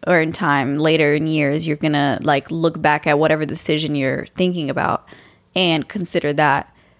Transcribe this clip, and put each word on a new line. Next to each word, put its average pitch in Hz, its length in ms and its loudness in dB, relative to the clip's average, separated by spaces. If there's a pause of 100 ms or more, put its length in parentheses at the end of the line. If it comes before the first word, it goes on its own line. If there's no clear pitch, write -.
or 170 140 4
in 160 120 0
time, 143 460 0
later 156 360 2
in 156 120 -2
years, 156 400 -2
you're 151 100 -2
gonna, 147 460 0
like, 143 280 0
look 165 300 -2
back 151 260 0
at 147 120 4
whatever 156 260 2
decision 151 520 -2
you're 135 280 -2 (100)
thinking 175 360 -2
about - 340 -2 (500)
and 165 340 0
consider 170 460 -2
that 143 380 0 (280)